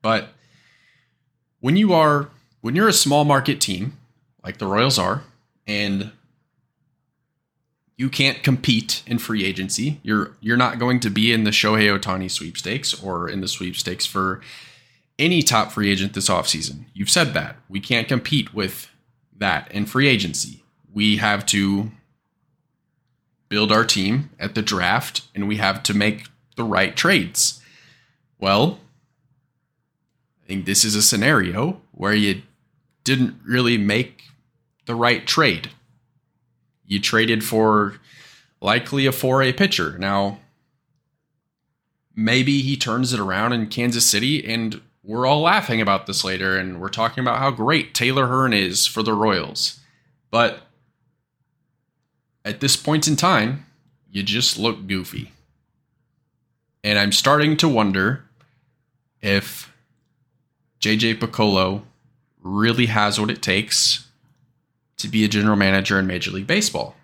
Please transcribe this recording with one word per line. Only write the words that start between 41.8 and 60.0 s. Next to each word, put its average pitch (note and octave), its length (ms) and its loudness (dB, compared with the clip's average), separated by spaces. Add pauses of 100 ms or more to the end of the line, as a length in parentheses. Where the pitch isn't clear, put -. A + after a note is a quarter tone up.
maybe B2+ 460 2
he C#3 160 -2
turns B2 360 -2
it A2+ 80 -2
around G2+ 320 0
in A2+ 140 -2
Kansas A#2+ 400 0
City, B2+ 380 0
and A2+ 360 -6 (220)
we're A2+ 240 -4
all D3 140 4
laughing E3 400 0
about G2 260 0
this - 180 -4
later, F#2+ 320 -2
and F#2 240 -6
we're F#2+ 80 -8
talking A2+ 340 -2
about A#2+ 160 0
how C3+ 120 0
great B2 440 0
Taylor C3 340 0
Hearn C3 240 2
is G2 340 0
for - 160 -2
the G#2+ 120 0
Royals. G2 680 -2 (500)
But A2+ 300 2 (1800)
at G#2+ 160 -8
this C#3 160 2
point D3+ 320 0
in D3+ 80 2
time, C#3+ 500 2 (440)
you G2 120 -6
just G2+ 360 -2
look G#2+ 280 -2
goofy. F#2+ 460 -8 (1500)
And G#2 140 2
I'm G2+ 140 2
starting D3 460 2
to E3 100 4
wonder G#2+ 560 0 (960)
if - 520 -2 (1080)